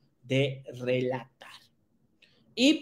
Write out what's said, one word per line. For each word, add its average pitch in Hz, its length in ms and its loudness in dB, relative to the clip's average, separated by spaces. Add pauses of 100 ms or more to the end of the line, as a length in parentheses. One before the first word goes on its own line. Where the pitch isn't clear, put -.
(220)
de 135 500 -2
relatar. 127 800 -4 (1040)
Y 277 280 6